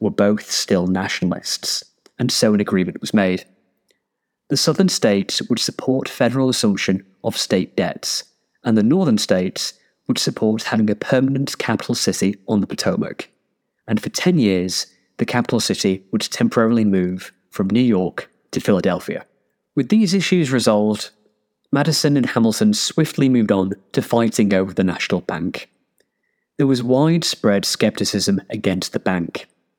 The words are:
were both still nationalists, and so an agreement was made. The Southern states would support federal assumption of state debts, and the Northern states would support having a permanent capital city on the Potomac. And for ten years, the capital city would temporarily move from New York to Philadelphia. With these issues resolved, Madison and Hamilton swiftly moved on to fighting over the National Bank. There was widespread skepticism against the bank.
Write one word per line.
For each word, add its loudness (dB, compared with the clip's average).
were 0
both 0
still 0
nationalists, -4
and -2
so 2
an 4
agreement -2
was -6
made. 0
The 0
Southern 2
states 0
would 0
support -4
federal 0
assumption 0
of -4
state -2
debts, -4
and 4
the 4
Northern 4
states -2
would -2
support -2
having 0
a 0
permanent -2
capital -2
city 0
on 2
the -2
Potomac. -4
And -2
for -8
ten 0
years, 0
the -2
capital 0
city -2
would 0
temporarily 0
move 0
from -4
New 0
York 0
to -4
Philadelphia. -2
With -2
these 4
issues 2
resolved, 2
Madison 2
and 2
Hamilton 2
swiftly 0
moved 2
on 0
to -2
fighting 2
over 0
the 0
National -2
Bank. -8
There 2
was 2
widespread 2
skepticism 0
against -4
the -2
bank. -4